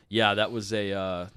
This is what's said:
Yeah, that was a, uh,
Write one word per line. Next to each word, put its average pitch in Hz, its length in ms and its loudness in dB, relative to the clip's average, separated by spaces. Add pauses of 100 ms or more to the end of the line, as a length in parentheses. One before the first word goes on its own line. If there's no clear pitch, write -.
Yeah, 104 260 4
that 107 180 2
was 107 200 -6
a, 101 200 -2
uh, 92 340 -4 (100)